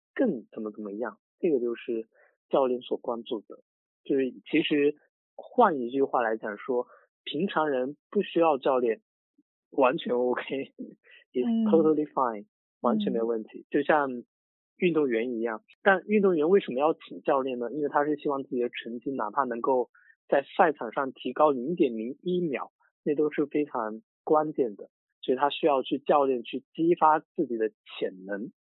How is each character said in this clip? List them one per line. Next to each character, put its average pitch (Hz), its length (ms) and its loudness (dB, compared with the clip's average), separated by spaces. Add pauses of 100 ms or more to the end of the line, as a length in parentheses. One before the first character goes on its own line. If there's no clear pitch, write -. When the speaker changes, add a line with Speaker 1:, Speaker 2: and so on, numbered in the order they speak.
(140)
Speaker 1:
更 165 380 -2
怎 110 100 -12
么 107 100 -6
怎 107 100 -14
么 104 120 -8
样， 107 240 -8 (220)
这 180 120 0
个 135 80 2
就 120 160 -2
是 113 320 -8 (420)
教 143 160 2
练 123 160 0
所 - 160 -8
关 117 260 -8
注 110 180 -8
的。 - 180 -20 (440)
就 151 120 -2
是 131 160 0 (180)
其 151 140 0
实 147 320 0 (400)
换 190 440 2
一 120 100 -6
句 135 140 0
话 135 180 0
来 113 160 0
讲 110 200 -8
说， 123 300 -4 (360)
平 160 240 -4
常 156 220 -2
人 131 280 -4 (120)
不 202 120 -2
需 180 180 -2
要 160 180 4
教 131 220 0
练， 117 220 -2 (680)
完 131 260 2
全 - 180 -4
OK， 123 580 -2 (300)
<laughs> - 300 -20
is - 120 0
Speaker 2:
嗯。 226 200 2
Speaker 1:
totally 156 400 4
fine， 117 380 -4
Speaker 2:
嗯。 - 40 -20 (340)
Speaker 1:
完 117 180 2
全 104 120 0
没 117 100 0
问 113 220 -2
题， - 260 -18
就 147 120 2
像 143 280 2 (680)
运 175 160 2
动 151 160 2
员 117 240 0
一 110 80 -4
样。 113 220 -6 (200)
但 190 220 4
运 208 160 2
动 185 160 4
员 147 100 2
为 190 120 4
什 185 120 -10
么 123 80 -4
要 156 140 2
请 - 280 -12
教 139 200 0
练 131 180 -4
呢？ 120 140 -6
因 151 80 -4
为 143 80 -2
他 147 160 2
是 151 100 -2
希 147 140 -4
望 139 140 -4
自 131 60 -14
己 127 120 -2
的 120 80 -2
成 120 300 -12
绩 139 120 -8
哪 117 200 -4
怕 139 120 0
能 120 160 -4
够 123 300 0 (400)
在 139 140 4 (120)
赛 180 160 6
场 123 220 -6
上 135 180 -2
提 127 220 -8
高 151 180 6
零 135 240 -2
点 135 220 2
零 113 240 -8
一 180 180 -2
秒， 127 320 -4 (320)
那 151 120 0
都 151 160 0
是 151 160 -2
非 147 180 0
常 110 360 -6 (220)
关 156 300 2
键 120 220 -2
的， - 140 -18 (320)
所 139 120 0
以 127 40 0
他 143 120 2
需 - 160 -4
要 143 160 4
去 135 160 -4
教 147 260 2
练 127 200 0
去 131 200 -10 (100)
激 165 220 2
发 156 240 4
自 156 280 -6
己 120 100 -4
的 110 120 0
潜 98 560 -10
能。 101 260 -8 (120)